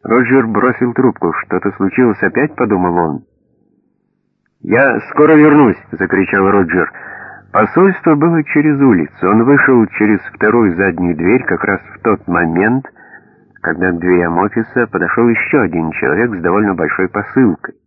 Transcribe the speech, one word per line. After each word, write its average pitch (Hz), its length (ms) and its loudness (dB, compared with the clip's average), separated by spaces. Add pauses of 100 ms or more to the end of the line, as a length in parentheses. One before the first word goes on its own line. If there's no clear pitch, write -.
Роджер 120 420 2
бросил 120 460 -2
трубку. 117 400 0
«Что-то 92 400 -6
случилось 101 500 -2
опять?» — 127 340 -2
подумал 90 400 -2
он. 78 280 -4 (1400)
«Я 117 400 0 (100)
скоро 151 220 4
вернусь!» — 151 460 6 (140)
закричал 98 580 0
Роджер. 90 420 0 (600)
Посольство 185 640 2
было 156 300 0
через 151 360 0
улицу. 92 480 2
Он 113 160 2
вышел 131 420 4 (120)
через 107 220 0 (140)
вторую 107 420 0
заднюю 87 400 -2
дверь 92 280 0
как 90 200 -4
раз 98 160 -2 (140)
в - 80 -20
тот 107 260 -2
момент, 90 560 -2 (760)
когда 87 300 -4
к 85 60 -6
дверям 87 400 0
офиса 110 480 -2
подошёл 95 420 -2
ещё 117 340 0
один 82 300 -4
человек 101 420 -2
с 85 80 -10
довольно 98 320 0
большой 82 340 -4
посылкой. 101 680 -2 (120)